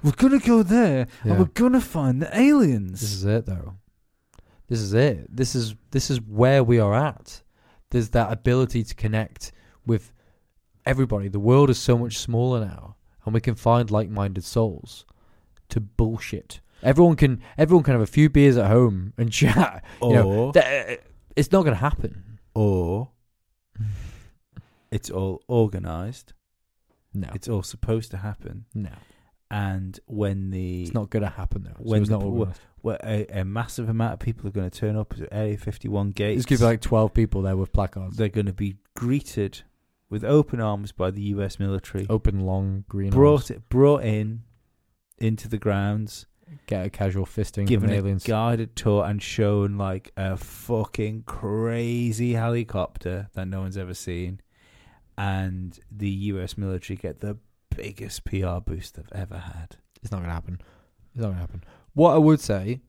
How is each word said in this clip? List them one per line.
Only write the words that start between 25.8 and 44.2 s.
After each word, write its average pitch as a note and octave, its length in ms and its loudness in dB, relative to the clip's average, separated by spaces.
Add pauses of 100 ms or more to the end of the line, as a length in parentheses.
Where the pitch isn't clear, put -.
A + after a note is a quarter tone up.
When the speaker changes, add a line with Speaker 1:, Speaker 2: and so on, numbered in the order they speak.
Speaker 2:
No. G2 200 -6
Speaker 1:
It's G#2 140 -12
all G#2 160 -2
supposed A2+ 480 -4
to G2 60 -10
happen. G#2 560 -12
Speaker 2:
No. G#2 160 -8 (640)
Speaker 1:
And F#2+ 540 -6
when G2 460 -4
the F2+ 320 -6
Speaker 2:
It's E2+ 100 -8
not G#2 160 -4
gonna G#2+ 200 -2
happen, G#2+ 340 -6
though. F2+ 200 -16
So A2+ 80 -8
Speaker 1:
when G#2+ 100 4
Speaker 2:
it's G2+ 80 0
Speaker 1:
the A2 60 4
Speaker 2:
not G2+ 80 -2
Speaker 1:
w-, A2 180 -2
Speaker 2:
organised. F#2 200 -6 (220)
Speaker 1:
w-, A2+ 200 -4
a, G#2 380 -4
a F#2+ 40 -2
massive A2 440 -6
amount A2+ 240 -2
of - 60 -12
people A2+ 280 -6
are G2 40 -8
gonna F#2+ 180 -4
turn G#2+ 260 -4
up G#2+ 240 -4
at D2+ 120 -10
Area G#2 260 -4
fifty-one G2+ 540 -4
gates. A2 340 -2
Speaker 2:
There's C3 140 2
gonna A#2 100 6
be, A#2 40 4
like, A2 80 -4
twelve A2 320 2
people G#2+ 280 2
there F#2+ 160 0
with F#2+ 160 -4
placards. G2 440 -2
Speaker 1:
They're G#2+ 120 0
gonna G2 240 -2
be G2 240 -6 (180)
greeted A#2+ 680 -4 (460)
with G#2 140 -6
open C#3+ 380 2
arms G#2 300 -4
by F#2 200 -2
the G2+ 120 -8
U G2+ 200 -2
S - 160 -6
military. G2 500 -4
Speaker 2:
Open, G#2+ 300 0
long, F#2+ 480 -2
green G2 240 -6
Speaker 1:
Brought C#3 300 8
Speaker 2:
arms. - 100 -10
Speaker 1:
it, - 180 -14
brought C3+ 340 4
in G#2+ 380 -2 (800)